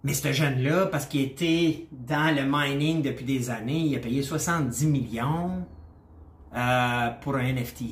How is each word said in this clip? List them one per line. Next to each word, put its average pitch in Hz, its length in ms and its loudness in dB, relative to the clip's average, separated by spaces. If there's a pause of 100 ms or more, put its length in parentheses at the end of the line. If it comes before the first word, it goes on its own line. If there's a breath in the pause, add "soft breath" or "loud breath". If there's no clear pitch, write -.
Mais 143 80 0
ce 139 180 -2
jeune-là, 143 560 2
parce - 200 -2
qu'il 139 160 0
était 165 680 2
dans 147 440 0
le 139 120 2
mining 143 560 2
depuis 127 220 -2
des 123 260 0
années, 120 300 -2
il 143 160 0
a - 20 -2
payé 127 240 -2
soixante-dix 151 640 0
millions, 151 800 0 (880)
euh, 123 540 2 (140)
pour 135 140 -2
un 127 100 0
N 127 180 0
F - 100 -10
T 120 180 -8